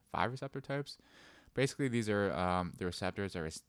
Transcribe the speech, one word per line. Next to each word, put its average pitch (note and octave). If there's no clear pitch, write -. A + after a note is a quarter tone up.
five G2+
receptor C3+
types. C#3
Basically, C3+
these A#2
are, G2+
um, F2+
the F#2
receptors F#2+
are F2
res-, D#2